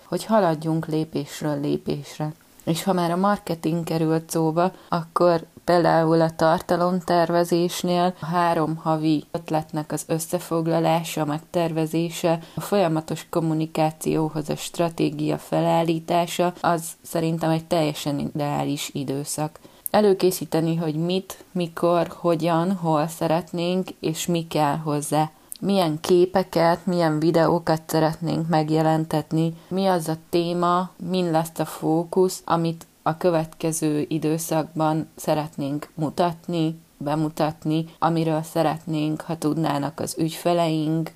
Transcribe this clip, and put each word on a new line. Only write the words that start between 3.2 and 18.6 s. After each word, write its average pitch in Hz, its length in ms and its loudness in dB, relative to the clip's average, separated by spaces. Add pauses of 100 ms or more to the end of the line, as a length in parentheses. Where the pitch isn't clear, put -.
került 160 460 0
szóba, 165 420 0 (160)
akkor 170 580 2 (180)
például 165 560 4
a 165 160 2
tartalomtervezésnél 175 1800 2
a 156 60 -8
három 165 500 2
havi 160 540 0
ötletnek 160 600 -4
az 156 140 -6
összefoglalása, 165 1200 0
megtervezése, 165 1120 -2 (160)
a 165 60 -8
folyamatos 160 720 0
kommunikációhoz 156 1160 0
a 151 80 -2
stratégia 151 840 -2
felállítása, 165 1200 0
az 165 220 0 (200)
szerintem 165 480 -2
egy 160 160 0
teljesen 151 520 -2
ideális 143 720 -4